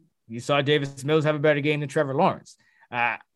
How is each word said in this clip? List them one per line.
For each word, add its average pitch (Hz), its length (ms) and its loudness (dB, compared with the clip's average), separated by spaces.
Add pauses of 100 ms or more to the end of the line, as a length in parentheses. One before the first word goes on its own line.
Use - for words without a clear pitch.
(280)
you 113 120 -12
saw 143 220 0
Davis 139 420 -2
Mills 151 200 2
have 151 100 2
a 147 60 -6
better 147 200 4
game 147 200 0
than 143 80 -6
Trevor 139 260 -2
Lawrence. 151 420 -2 (340)
Uh, 120 260 -2 (200)